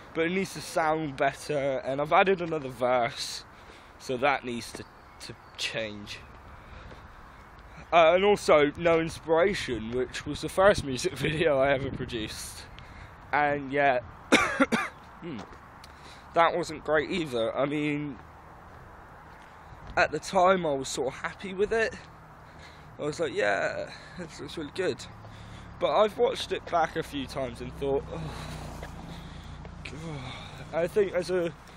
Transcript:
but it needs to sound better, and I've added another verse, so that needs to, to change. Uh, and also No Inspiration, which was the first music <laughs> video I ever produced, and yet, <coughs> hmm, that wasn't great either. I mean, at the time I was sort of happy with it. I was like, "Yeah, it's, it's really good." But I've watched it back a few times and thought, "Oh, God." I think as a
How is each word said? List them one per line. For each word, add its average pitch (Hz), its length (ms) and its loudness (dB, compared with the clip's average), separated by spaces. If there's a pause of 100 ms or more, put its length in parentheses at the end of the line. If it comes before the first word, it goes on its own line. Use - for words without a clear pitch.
(140)
but 165 120 2
it 170 40 2
needs 190 240 0
to 156 60 -10
sound 156 560 0
better, 139 680 0
and 135 160 -2
I've 151 120 -2
added 190 280 6
another 160 280 -4
verse, 123 760 0 (540)
so - 200 -4
that 135 260 2
needs 120 280 -8
to, - 120 -12 (360)
to - 140 -14 (220)
change. 104 600 -6 (1700)
Uh, 165 220 10
and 190 100 4
also 165 520 6
No 165 240 4
Inspiration, 160 920 0
which 123 340 -4
was 147 160 -6
the 120 60 -4
first 185 360 6
music 135 280 -2
<laughs> 139 40 -8
video 147 420 2
I 139 140 6
ever 135 180 0
produced, - 760 -8 (680)
and 143 400 2
yet, 139 300 4
<coughs> - 300 -16 (880)
hmm, 160 180 -10 (960)
that 165 220 6
wasn't 156 280 -4
great 151 260 4
either. 123 460 0
I 127 100 2
mean, 147 520 -2 (1800)
at 175 160 4
the 156 60 -2
time 185 460 4
I 151 100 0
was 135 140 -4
sort 131 200 -2
of - 120 -8
happy 185 340 -8
with 190 180 0
it. 226 220 0 (1040)
I - 40 -10
was 151 180 -4
like, 139 140 -2
"Yeah, - 560 0 (280)
it's, 170 220 -12
it's 143 180 -12
really 147 160 -8
good." 180 300 -2 (760)
But 156 160 2
I've 208 220 4
watched 233 340 2
it 170 180 -4
back 165 260 2
a 160 60 0
few 139 240 -6
times 123 340 -6
and 123 180 -8
thought, 139 340 0
"Oh, 165 80 -8 (1600)
God." 143 880 -12
I 165 120 0
think 185 260 2
as 175 180 -2
a 175 220 0 (240)